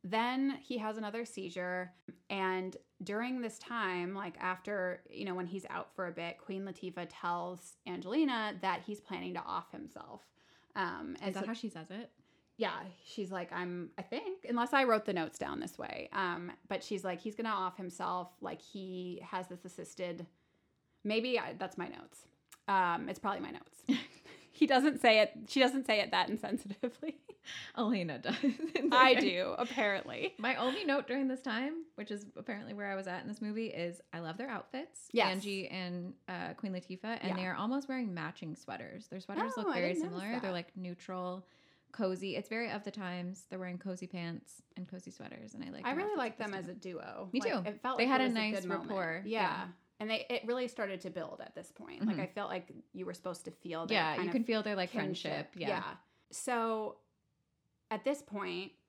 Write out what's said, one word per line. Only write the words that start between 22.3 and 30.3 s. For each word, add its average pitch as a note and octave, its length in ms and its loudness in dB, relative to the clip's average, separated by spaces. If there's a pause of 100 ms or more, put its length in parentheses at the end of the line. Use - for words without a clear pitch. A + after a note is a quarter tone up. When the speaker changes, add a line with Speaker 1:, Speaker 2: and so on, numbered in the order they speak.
Speaker 1:
Um, F#3 420 4
it's F#3+ 100 -4
probably G3+ 220 0
my - 100 -4
notes. - 380 -14
Speaker 2:
<laughs> B3+ 100 6 (520)
Speaker 1:
He - 160 6
doesn't C4+ 340 6
say A3 200 10
it. G#3+ 140 6 (120)
She - 140 2
doesn't C4 260 6
say G#3+ 140 6
it G3+ 100 0
that F#3 180 4
insensitively. A3 840 -2 (300)
<laughs> - 340 -8
Speaker 2:
Elena F#3+ 400 2
does. - 160 0 (280)
<laughs> D#4 280 2
Speaker 1:
I B3+ 240 12
do, F#3 420 4
apparently. G#3 800 0